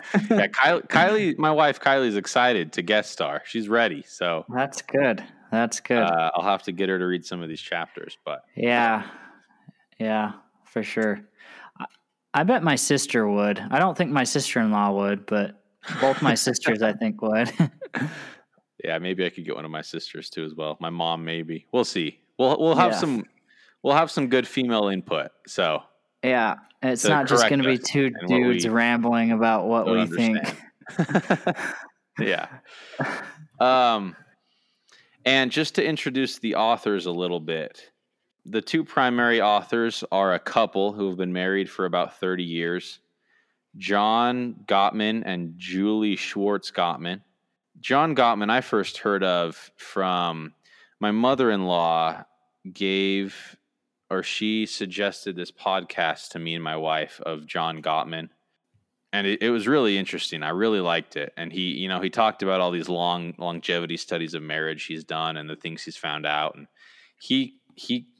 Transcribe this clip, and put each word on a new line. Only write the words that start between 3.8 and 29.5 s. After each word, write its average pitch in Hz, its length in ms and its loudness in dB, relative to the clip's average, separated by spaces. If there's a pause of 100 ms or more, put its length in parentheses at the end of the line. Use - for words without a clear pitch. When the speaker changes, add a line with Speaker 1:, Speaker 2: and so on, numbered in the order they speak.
Speaker 1:
so 85 420 -2
Speaker 2:
That's 131 320 -4
good. 135 420 0 (280)
That's 113 280 0
good. 123 220 0
Speaker 1:
uh, 82 340 2
I'll 87 80 0
have 98 200 2
to 98 80 -8
get 92 180 -2
her 95 80 0
to 90 80 0
read 90 200 -2
some 87 180 -10
of 80 60 -8
these 80 120 -10
chapters, - 640 -8
but 71 180 -8 (120)
Speaker 2:
Yeah. 117 480 2 (960)
Yeah, 107 340 -2 (320)
for - 160 -6
sure. 104 400 -2 (580)
I, - 60 -10 (480)
I 151 100 2
bet 208 200 2
my 151 120 4
sister 127 540 2
would. 101 300 2 (100)
I 131 100 0
don't 180 180 2
think 151 140 0
my 143 120 2
sister-in-law 107 680 2
would, 101 340 0
but 104 340 -2 (400)
both 135 220 2
my 131 100 4
sisters, 113 480 0
I 107 120 2
think, 107 280 -4
would. 113 360 0
<laughs> - 40 4 (1200)
Speaker 1:
Yeah, 80 160 -2
maybe 90 260 -2
I 87 40 0
could 85 160 -14
get 78 100 -6
one 78 100 -10
of 78 60 -12
my 78 100 -8
sisters, - 480 -12
too, 82 160 -8
as 78 80 -10
well. 78 260 -8
My 85 120 -6
mom, 82 340 -4
maybe. 82 460 -8
We'll 120 140 2
see. - 340 -4 (180)
We'll, 131 220 4
we'll 160 160 4
have 180 160 6
Speaker 2:
Yeah. - 80 -2
Speaker 1:
some, 127 260 -2 (560)
we'll 139 140 4
have 156 160 4
some 139 160 -2
good 123 200 2
female 113 420 2
input, 90 420 -2 (160)
so 80 340 0 (420)
Speaker 2:
Yeah, 120 320 2 (280)
it's 127 200 0
Speaker 1:
to 107 60 4
Speaker 2:
not 139 160 4
just 123 160 4
Speaker 1:
correct 110 80 6
Speaker 2:
gonna 139 140 2
be 131 180 2
Speaker 1:
us - 80 -4
Speaker 2:
two 139 180 2
Speaker 1:
in 120 60 -2 (140)
what - 20 -2 (180)
we 123 60 4
Speaker 2:
dudes 117 140 0
rambling 117 640 2
about 110 340 4